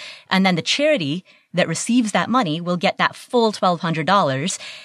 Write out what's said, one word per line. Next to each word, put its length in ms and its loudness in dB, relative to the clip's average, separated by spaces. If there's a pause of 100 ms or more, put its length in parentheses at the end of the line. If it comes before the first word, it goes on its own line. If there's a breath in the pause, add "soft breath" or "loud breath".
(300 loud breath)
and 160 2
then 100 2
the 60 -2
charity 640 0 (300 soft breath)
that 160 0
receives 420 0
that 180 0
money 300 0
will 180 -2
get 200 0
that 180 0
full 380 0
twelve 260 0
hundred 260 -2
dollars. 540 0 (260 loud breath)